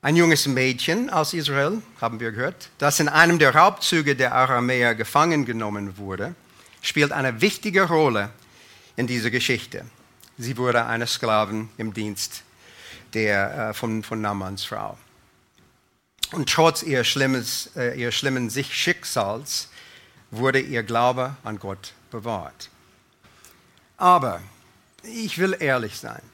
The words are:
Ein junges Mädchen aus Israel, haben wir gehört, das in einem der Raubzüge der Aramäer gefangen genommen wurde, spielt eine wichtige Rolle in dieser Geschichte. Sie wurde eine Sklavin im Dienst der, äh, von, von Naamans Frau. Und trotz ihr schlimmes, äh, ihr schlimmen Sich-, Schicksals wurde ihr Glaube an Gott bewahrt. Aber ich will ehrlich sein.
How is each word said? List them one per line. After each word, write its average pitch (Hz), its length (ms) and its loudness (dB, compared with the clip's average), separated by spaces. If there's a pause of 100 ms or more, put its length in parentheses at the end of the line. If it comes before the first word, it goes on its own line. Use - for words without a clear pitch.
Ein 147 120 4
junges 165 300 4
Mädchen 131 600 0
aus 160 240 0
Israel, 147 480 -2 (180)
haben 117 220 -4
wir 117 120 -4
gehört, 127 440 -6
das 147 240 2
in 147 80 2
einem 165 300 6
der 139 160 6
Raubzüge 156 600 4
der 123 200 0
Aramäer 123 600 2
gefangen 147 520 2
genommen 104 500 -6
wurde, 98 380 -8 (480)
spielt 147 280 2
eine 127 300 -2
wichtige 196 440 2
Rolle 143 440 2 (680)
in 123 100 0
dieser 117 240 -2
Geschichte. - 560 -2 (500)
Sie 120 220 -8
wurde 120 260 0
eine 117 220 -4
Sklavin 110 720 0
im 110 160 -6
Dienst 104 480 -8 (720)
der, 110 560 0
äh, - 20 -8
von, 110 300 -4
von 110 180 -6
Naamans 98 440 -6
Frau. 104 340 -10 (1300)
Und 135 180 -4
trotz 160 320 4
ihr 135 220 0
schlimmes, 131 680 -2
äh, 123 240 -4
ihr 120 140 -4
schlimmen 131 380 -2
Sich-, 131 240 -6
Schicksals - 960 -4 (600)
wurde 131 300 2
ihr 131 220 -4
Glaube 123 520 0 (100)
an 107 140 -10
Gott 98 360 -12 (160)
bewahrt. 101 580 -10 (1300)
Aber 139 460 4 (600)
ich 220 360 -8
will 190 200 0
ehrlich 127 380 0
sein. 113 240 -12 (140)